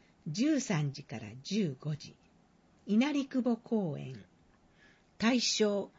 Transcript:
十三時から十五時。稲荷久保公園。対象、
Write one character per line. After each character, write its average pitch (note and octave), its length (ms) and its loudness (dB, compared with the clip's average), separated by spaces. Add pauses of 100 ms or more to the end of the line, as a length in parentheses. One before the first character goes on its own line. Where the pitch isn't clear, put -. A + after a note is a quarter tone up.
(260)
十 B3 340 2
三 D3+ 320 0
時 C#3+ 100 -14
か - 160 -12
ら A2 100 -12 (160)
十 F#3+ 340 0
五 D3+ 160 -4
時。 - 220 -12 (680)
稲 A#3+ 260 4
荷 C#4 140 0
久 C4 160 -2
保 A#3+ 140 2
公 F#3 420 -2
園。 C3 260 -12 (920)
対 A#3 220 4
象、 G#3 580 2